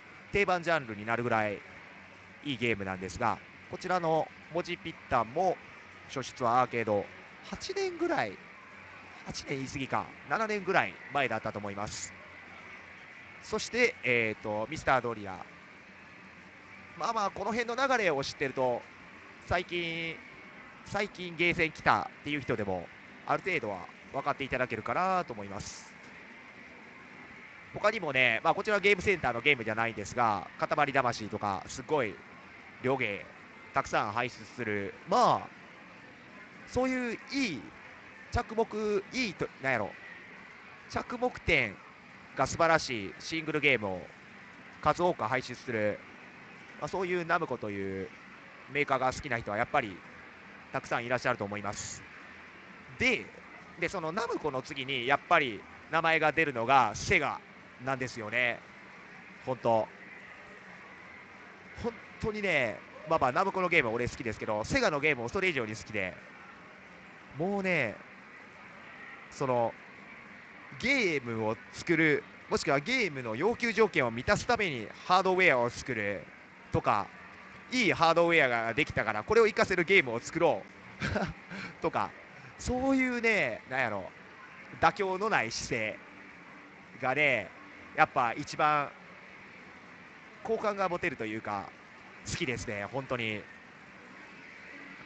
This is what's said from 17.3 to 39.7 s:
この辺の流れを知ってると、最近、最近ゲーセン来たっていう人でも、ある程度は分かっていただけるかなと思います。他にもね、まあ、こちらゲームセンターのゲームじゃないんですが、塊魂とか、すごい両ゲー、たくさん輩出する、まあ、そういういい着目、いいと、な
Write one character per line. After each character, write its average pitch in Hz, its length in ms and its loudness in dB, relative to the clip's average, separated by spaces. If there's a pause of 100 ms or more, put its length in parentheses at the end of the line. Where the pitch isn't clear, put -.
こ 185 140 -6
の 220 80 0
辺 233 140 0
の 233 80 -4
流 247 300 2
れ 175 60 4
を 139 120 2
知 135 100 -6
っ - 20 -16
て 143 120 -2
る 127 60 -2
と、 127 300 0 (640)
最 180 180 0
近、 165 520 -4 (720)
最 202 220 -2
近 175 280 -10
ゲ 170 140 4
ー 160 40 2
セ 170 120 2
ン 156 60 -6
来 - 100 -16
た 110 280 4 (100)
っ - 40 -18
て 139 60 -6
い 147 60 -2
う 143 40 -4
人 123 160 -2
で 104 80 -4
も、 92 240 -4 (380)
あ 143 100 2
る 147 60 -10
程 180 180 -2
度 113 80 -4
は 92 180 -6 (260)
分 139 100 -4
か 147 80 0
っ 135 60 -2
て 139 80 -6
い 127 40 -6
た 135 80 -2
だ 127 100 0
け 120 80 -6
る 110 80 -4
か 117 120 -4
な 180 300 0
と 123 100 -10
思 104 100 -10
い 101 40 -10
ま 98 120 -8
す。 - 320 -14 (1800)
他 208 160 2
に 220 100 -2
も 156 120 -2
ね、 123 320 6
ま 156 80 6
あ、 - 20 -2
こ 185 80 -2
ち 214 80 -2
ら 208 100 4
ゲ 202 120 6
ー 202 40 6
ム 180 60 -4
セ 208 120 4
ン 165 60 -2
タ 127 100 0
ー 117 40 0
の 117 80 -2
ゲ 147 100 6
ー 139 40 4
ム 117 80 -6
じ 110 60 -2
ゃ 107 40 -2
な 113 140 0
い 113 40 -6
ん 104 40 -14
で 107 80 -6
す - 100 -12
が、 110 340 2 (100)
塊 151 340 2
魂 120 360 2
と 104 100 -6
か、 101 280 -2
す - 160 -10
ご 139 220 0
い 98 100 -4 (680)
両 127 140 2
ゲ 104 300 -4 (460)
ー、 - 20 -10
た 135 80 4
く - 60 -14
さ 143 180 2
ん 104 60 0
輩 120 180 0
出 - 140 -14
す 120 200 -10
る、 104 300 -2 (160)
ま 180 340 6
あ、 87 40 -12 (1200)
そ 247 160 0
う 262 40 2
い 254 260 -2
う - 40 -8 (140)
い 247 220 0
い 110 60 -6 (720)
着 233 220 -2
目、 214 580 0
い 226 180 -2
い - 40 -8
と、 - 120 -2 (160)
な 135 80 0